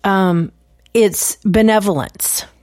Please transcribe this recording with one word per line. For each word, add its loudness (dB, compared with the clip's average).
Um, 0
it's 0
benevolence 0